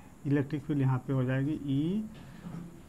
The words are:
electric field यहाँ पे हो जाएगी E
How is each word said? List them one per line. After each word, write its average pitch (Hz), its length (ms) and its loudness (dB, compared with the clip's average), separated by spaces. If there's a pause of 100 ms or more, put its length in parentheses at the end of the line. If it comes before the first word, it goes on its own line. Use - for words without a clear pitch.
(260)
electric 143 360 2
field 147 180 0
यहाँ 131 180 4
पे 131 140 -2
हो 131 120 4
जाएगी 135 340 2 (100)
E 139 160 4 (1040)